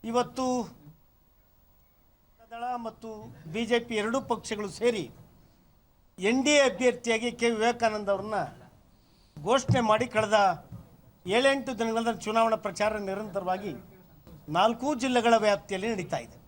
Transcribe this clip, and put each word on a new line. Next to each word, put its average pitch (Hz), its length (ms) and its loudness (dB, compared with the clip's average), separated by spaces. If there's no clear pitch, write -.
ಇವತ್ತು 240 420 -2
ದಳ 233 160 -10
ಮತ್ತು 226 240 -12
ಬಿ 226 160 -2
ಜೆ 240 80 4
ಪಿ 233 140 -6
ಎರಡೂ 233 180 0
ಪಕ್ಷಗಳು 208 480 -4
ಸೇರಿ 220 260 0
ಎನ್ 254 160 2
ಡಿ 294 140 4
ಎ - 100 6
ಅಭ್ಯರ್ಥಿಯಾಗಿ 240 600 0
ಕೆ 233 140 2
ವಿವೇಕಾನಂದ 220 580 0
ಅವ್ರನ್ನ 202 240 -4
ಘೋಷಣೆ 254 420 2
ಮಾಡಿ 214 240 4
ಕಳೆದ 214 240 2
ಏಳೆಂಟು 269 440 2
ದಿನಗಳಿಂದ 226 340 0
ಚುನಾವಣಾ 220 380 2
ಪ್ರಚಾರ 208 460 -2
ನಿರಂತರವಾಗಿ 190 640 -6
ನಾಲ್ಕು 233 460 2
ಜಿಲ್ಲೆಗಳ 240 420 4
ವ್ಯಾಪ್ತಿಯಲ್ಲಿ 202 480 -2
ನಡೀತಾ 170 320 -6
ಇದೆ. - 220 -20